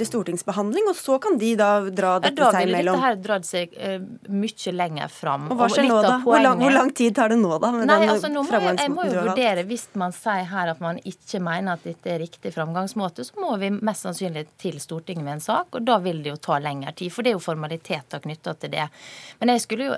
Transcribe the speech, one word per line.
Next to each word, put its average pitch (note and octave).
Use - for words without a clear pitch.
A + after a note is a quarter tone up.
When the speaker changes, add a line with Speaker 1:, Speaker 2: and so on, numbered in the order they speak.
Speaker 1:
til A3+
stortingsbehandling, G#3
og E4
så C4+
kan F#4
de A3+
da G#3
dra F#3
Speaker 2:
Ja, F3+
Speaker 1:
dette -
Speaker 2:
da B3
Speaker 1:
seg F#3
Speaker 2:
ville F3+
Speaker 1:
imellom? F#3
Speaker 2:
dette C4
her G#3+
dratt F#3+
seg, F3
eh, F#3+
mye G3
lenger D#3
fram. C#3+
Speaker 1:
Og A#3+
hva A#3+
Speaker 2:
Og A3
Speaker 1:
skjer C4+
Speaker 2:
litt A#3+
Speaker 1:
nå, G#3+
da? G3+
Speaker 2:
av B3+
Speaker 1:
Hvor A3+
lang, B3+
hvor B3
Speaker 2:
poenget C#4
Speaker 1:
lang C4
tid A#3
tar A3
det A#3
nå, F3+
da, A3+
med A3+
Speaker 2:
Nei, D#4
Speaker 1:
den D#4+
Speaker 2:
altså, D#4+
nå C#4+
må C#4+
jeg, A3
jeg C#4+
må D4+
Speaker 1:
framgangsmåten -
Speaker 2:
jo C4
Speaker 1:
du F3+
har F3
valgt? F#3
Speaker 2:
vurdere, F#3+
hvis A#3
man F3+
sier F#3
her E3+
at E3+
man E3+
ikke F#3+
mener F3
at -
dette E3+
er -
riktig E3+
framgangsmåte, F#3
så -
må E4+
vi G3
mest G3+
sannsynlig E3
til D3+
Stortinget E3
med C#3+
en -
sak, D#4
og A#3
da A3+
vil E3+
det D3
jo D3+
ta D3
lengre C#3+
tid, F3+
for A#3+
det -
er F#3+
jo -
formaliteter D#3
knyttet D#3+
til C#3+
det. D#3
Men A#3+
jeg A#3
skulle A#3+
jo C4